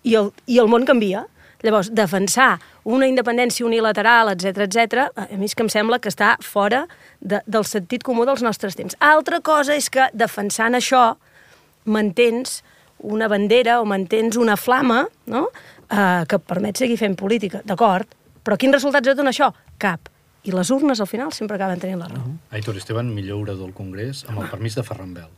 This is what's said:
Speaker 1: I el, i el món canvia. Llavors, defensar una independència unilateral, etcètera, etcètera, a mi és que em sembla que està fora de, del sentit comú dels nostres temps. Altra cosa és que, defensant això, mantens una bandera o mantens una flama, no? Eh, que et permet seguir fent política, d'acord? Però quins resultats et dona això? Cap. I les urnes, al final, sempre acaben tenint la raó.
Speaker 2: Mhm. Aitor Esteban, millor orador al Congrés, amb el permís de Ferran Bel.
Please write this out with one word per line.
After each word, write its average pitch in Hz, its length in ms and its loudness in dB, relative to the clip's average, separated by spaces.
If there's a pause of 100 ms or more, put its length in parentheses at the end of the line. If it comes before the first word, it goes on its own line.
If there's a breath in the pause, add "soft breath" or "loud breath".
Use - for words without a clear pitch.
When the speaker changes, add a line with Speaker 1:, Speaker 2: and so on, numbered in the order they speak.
Speaker 1:
I 226 140 4
el, 208 160 2 (160)
i 240 100 4
el 226 100 6
món 233 180 4
canvia. 226 420 2 (340 soft breath)
Llavors, 214 320 2
defensar 202 680 2 (240 loud breath)
una 262 240 2
independència 240 580 0
unilateral, 226 680 4
etcètera, 190 320 -2
etcètera, 233 400 0 (100)
a 202 120 -10 (100)
mi 196 80 -2
és 208 100 -6
que 233 80 -2
em 214 60 -2
sembla 226 300 0
que 214 100 -6
està 208 320 2
fora 226 460 0 (340 loud breath)
de, 202 240 -2
del 214 200 0
sentit 208 380 -6
comú 240 220 0
dels 262 160 0
nostres 214 340 -4
temps. - 240 -12
Altra 311 420 4
cosa 294 360 2
és - 120 -4
que, 262 240 2
defensant 220 600 -2
això, 247 420 4 (720 soft breath)
mantens 220 760 0 (360 soft breath)
una 214 280 -4
bandera 226 540 2
o 214 40 -2
mantens 208 520 0
una 226 200 4
flama, 254 480 2 (220)
no? 254 200 -2 (380 loud breath)
Eh, 180 420 0
que 202 120 0
et - 60 -8
permet 196 320 -4
seguir 233 200 0
fent 196 200 -2
política, 202 480 -4
d'acord? 202 420 0 (380)
Però 208 120 0
quins 269 160 4
resultats 269 380 2
et 254 60 2
dona 277 160 0
això? 262 180 2 (260 soft breath)
Cap. 175 320 -4 (360)
I 185 80 -4
les 185 180 -2
urnes, 269 300 0
al 190 80 -4
final, 269 240 -6
sempre 208 240 -8
acaben 185 240 -4
tenint 185 180 -6
la 170 100 -12
raó. 120 140 -10
Speaker 2:
Mhm. 135 140 -10 (140)
Aitor 107 260 -8
Esteban, 117 360 -6
millor 101 300 -8
orador 95 260 -10
al 92 40 -18
Congrés, 101 560 -12
amb 101 120 -8
el 87 80 -10
permís 107 260 -8
de 127 80 -4
Ferran 92 300 -12
Bel. 87 140 -18 (100)